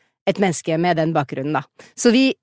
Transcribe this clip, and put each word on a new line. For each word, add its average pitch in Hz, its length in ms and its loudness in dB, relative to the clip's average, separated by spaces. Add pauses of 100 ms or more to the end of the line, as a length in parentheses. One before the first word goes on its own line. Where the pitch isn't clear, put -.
(260)
et 190 140 -2
menneske 170 400 -2
med 175 160 0
den 165 160 0
bakgrunnen, 147 400 -4
da. 151 100 -2 (300)
Så - 240 2
vi 262 140 2 (120)